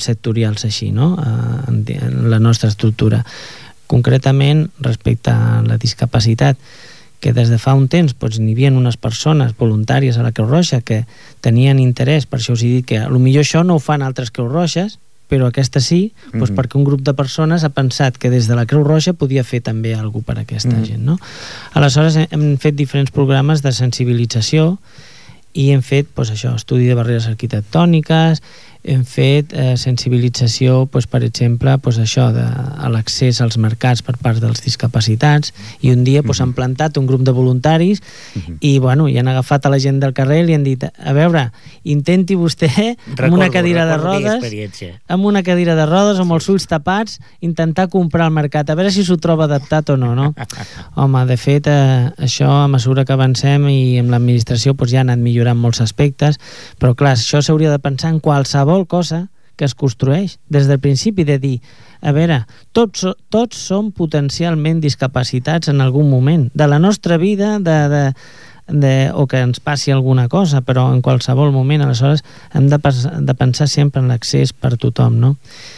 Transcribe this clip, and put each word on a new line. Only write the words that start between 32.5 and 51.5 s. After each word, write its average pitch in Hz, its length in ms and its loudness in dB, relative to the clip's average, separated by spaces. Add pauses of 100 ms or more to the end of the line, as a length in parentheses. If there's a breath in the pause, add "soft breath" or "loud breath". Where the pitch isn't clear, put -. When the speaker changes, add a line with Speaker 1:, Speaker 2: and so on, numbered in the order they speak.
Speaker 1:
l'accés 117 520 -2
als 117 180 -2
mercats 113 420 0
per 123 160 -6
part 113 220 -2
dels 113 240 -2
discapacitats, 120 880 0 (280 loud breath)
i 127 100 2
un 123 140 2
dia, 139 180 2
doncs, 139 160 -2
Speaker 2:
Mhm. - 60 0
Speaker 1:
han 127 100 -2
plantat 131 420 -4
un 135 120 0
grup 131 160 0
de 131 80 2
voluntaris 151 680 2 (360 loud breath)
Speaker 2:
Mhm. 82 240 -12
Speaker 1:
i, 139 180 2
bueno, 131 300 2
i 127 100 0
han 123 80 0
agafat 131 400 0
a 139 40 2
la 139 100 2
gent 135 180 0
del 135 160 -2
carrer 147 300 2
i - 20 0
li 165 80 2
han 147 80 0
dit: 135 220 -2
«A - 280 -8
veure, 151 380 2 (320 loud breath)
intenti 175 540 0
vostè 170 320 0
amb 208 500 -4 (140)
una 185 140 4
Speaker 2:
Recordo, 175 60 -2
Speaker 1:
cadira 170 340 0
de 160 100 0
Speaker 2:
recordo 170 220 -2
aquella 214 180 0
Speaker 1:
rodes, 247 80 -6
Speaker 2:
experiència. 104 640 -12
Speaker 1:
amb 185 160 -2
una 202 180 2
cadira 175 320 0
de 156 120 2
rodes, 190 340 2
amb 175 100 0
Speaker 2:
Sí, 165 40 2
Speaker 1:
els 156 100 -2
Speaker 2:
sí. 196 80 0
Speaker 1:
ulls 190 160 0
tapats, 185 500 -4 (220 loud breath)
intentar 170 480 -2
comprar 170 400 0
el 160 40 0
mercat, 151 380 -2
a 156 60 -2
veure 190 160 0
si 202 120 0
s'ho 180 120 2
troba 160 300 0
adaptat 147 440 -2
o 139 60 2
no», 123 180 0
no? 139 220 0
Speaker 2:
<laughs> - 580 -16
Speaker 1:
Home, 135 320 2
de 123 100 2
fet, 143 300 0